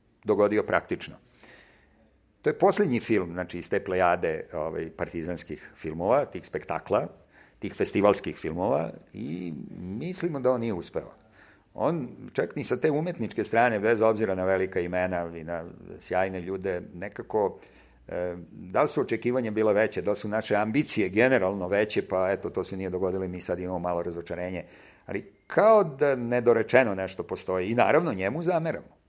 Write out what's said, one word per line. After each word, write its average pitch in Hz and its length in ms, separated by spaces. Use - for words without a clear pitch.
dogodio 104 380
praktično. - 520
To 160 80
je 156 80
poslednji 185 420
film, 92 320
znači, 90 260
iz - 120
te 98 140
plejade, 87 680
ovaj, 82 380
partizanskih 82 880
filmova, 90 480
tih - 220
spektakla, 98 600
tih 98 140
festivalskih 98 640
filmova 101 540
i 90 400
mislimo 147 600
da 123 100
on 123 100
nije 117 120
uspeo. 82 400
On 147 340
čak - 240
ni 147 80
sa 127 120
te 151 140
umetničke 147 540
strane, 117 340
bez 107 220
obzira 110 340
na 92 100
velika 95 360
imena 87 560
i 82 80
na 85 200
sjajne 92 400
ljude, 92 420
nekako, 98 640
e, 90 280
da 92 320
li 151 60
su - 120
očekivanja 117 500
bila 107 220
veće, 107 300
da 95 80
li 101 60
su 107 120
naše 107 280
ambicije 110 520
generalno 101 600
veće, 104 400
pa 92 220
eto, 95 200
to 92 140
se 98 120
nije 95 140
dogodilo 92 340
i 90 40
mi 90 120
sad 90 180
imamo 90 200
malo 87 240
razočarenje. 87 640
Ali 131 260
kao 208 380
da 143 320
nedorečeno 120 800
nešto 95 280
postoji 92 480
i 113 40
naravno 123 380
njemu 101 300
zameramo. 160 540